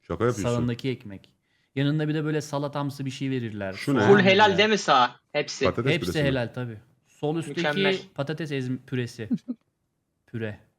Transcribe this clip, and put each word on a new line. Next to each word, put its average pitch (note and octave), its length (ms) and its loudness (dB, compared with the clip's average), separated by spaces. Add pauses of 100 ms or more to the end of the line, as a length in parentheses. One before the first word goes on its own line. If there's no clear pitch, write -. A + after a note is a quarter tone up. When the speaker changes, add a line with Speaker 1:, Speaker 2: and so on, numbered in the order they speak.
Speaker 1:
Şaka E2+ 240 -4
yapıyorsun. A#2+ 180 0 (120)
Speaker 2:
Sağındaki A#2+ 340 -4
ekmek. G#2 400 -12 (460)
Yanında D3 320 0
bir D3+ 60 -2
de D#3 120 -2
böyle D#3 160 -2
salatamsı C#3+ 640 -6
bir C3+ 60 -6
şey C3+ 180 -6
verirler. G#2+ 440 -4
Speaker 1:
Şu C#3 220 -2
ne? B2 40 4
Speaker 2:
Soğan G3+ 120 8
Speaker 3:
Full G3+ 120 10
helal G3 200 6
Speaker 2:
verirler. G3 140 4
Speaker 3:
değil G#3 120 4
mi G#3+ 80 2
sağ? B2+ 380 4 (160)
Hepsi. D3 340 -2
Speaker 1:
Patates A#2+ 280 0
Speaker 2:
Hepsi E3+ 60 0 (120)
Speaker 1:
püresi D3+ 120 0
mi? C#3 60 2
Speaker 2:
helal B2 260 -2
tabii. A#2+ 220 -8 (300)
Sol D3+ 300 -4
üstteki D3 220 -6
Speaker 3:
Mükemmel. F#3 380 2 (180)
Speaker 2:
patates D3+ 360 -6
ezm-, B2+ 260 -4 (100)
püresi. A#2+ 420 -6 (480)
Speaker 3:
<laughs> - 480 -20
Speaker 2:
Püre. A2 340 -6 (200)